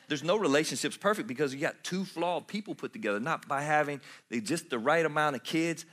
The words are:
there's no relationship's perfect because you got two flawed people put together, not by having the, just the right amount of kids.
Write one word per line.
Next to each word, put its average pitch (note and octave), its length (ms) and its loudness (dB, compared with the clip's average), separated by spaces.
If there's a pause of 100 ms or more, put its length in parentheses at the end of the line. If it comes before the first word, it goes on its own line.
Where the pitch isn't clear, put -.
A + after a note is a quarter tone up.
there's D3 160 -2
no E3+ 120 4
relationship's D3+ 600 2
perfect G3+ 300 0
because C3 280 -2
you C#3 60 -8
got D3+ 220 -4
two F#3 220 -2
flawed E3+ 420 -2
people G3+ 280 -6
put - 180 -8
together, G#2+ 260 0
not C#3 300 -2
by C#3+ 140 0
having D3 380 2 (280)
the, A#2 120 -2
just D#3 300 -4
the B2 80 0
right D#3 280 4
amount D3+ 300 2
of A#2 80 -8
kids. E3 480 -2